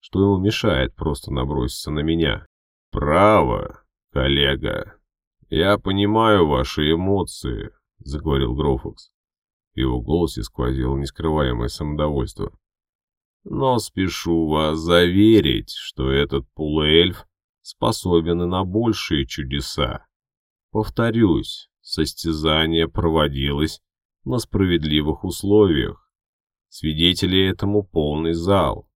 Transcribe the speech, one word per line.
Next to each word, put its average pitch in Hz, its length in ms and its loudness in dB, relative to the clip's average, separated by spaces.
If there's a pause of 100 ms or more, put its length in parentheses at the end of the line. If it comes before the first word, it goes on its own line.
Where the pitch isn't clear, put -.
Что - 200 -4
ему 98 180 4
мешает 90 560 0
просто 73 380 -6
наброситься 67 580 -4
на 76 100 -4
меня? 80 460 -2 (440)
«Право, 76 920 2 (280)
коллега. 69 880 0 (500)
Я 98 300 2
понимаю 101 720 4
ваши 71 440 0
эмоции», — 90 800 -2 (280)
заговорил 69 560 -2
Грофакс. 71 580 -4 (600)
В - 40 -8
его 62 220 -2
голосе 78 420 -2
сквозило 65 540 -4
нескрываемое 69 720 -2
самодовольство. 76 840 -6 (920)
«Но 131 340 0
спешу 85 680 -2
вас 78 300 0
заверить, 87 920 4
что - 380 -6
этот 69 440 0
полуэльф 78 720 2 (360)
способен 87 800 0
и 87 40 -2
на 92 180 -2
большие 95 640 -2
чудеса. 71 800 -6 (680)
Повторюсь» 110 960 0 (100)
состязание 80 1080 -2
проводилось 76 920 -2 (440)
на 127 140 -4
справедливых 78 840 0
условиях. 98 840 0 (580)
Свидетелей 90 800 0
этому 101 360 -2
полный 80 500 -2
зал. 85 600 0